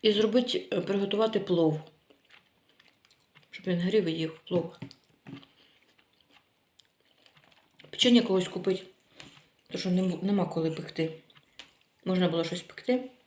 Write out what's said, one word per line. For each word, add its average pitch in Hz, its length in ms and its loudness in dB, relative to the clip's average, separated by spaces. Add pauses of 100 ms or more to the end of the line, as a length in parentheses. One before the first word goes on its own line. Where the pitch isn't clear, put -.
І 214 100 4
зробить, 214 600 0
е, 190 80 -2
приготувати 202 580 -2
плов. 160 420 0 (1700)
Щоб - 140 -16
він 180 140 0
грів 190 260 2
і 165 60 -2
їв 160 360 -6
плов. 170 280 -2 (3250)
Печення 240 320 6
когось 190 260 2
купить. 180 380 -4 (840)
Тому 185 120 -10
що 190 100 -2
нем-, 180 340 0
нема 196 220 2
коли 160 260 -2
пекти. 160 420 -4 (920)
Можна 180 240 2
було 165 140 0
щось 170 180 -6
пекти. - 480 -4 (180)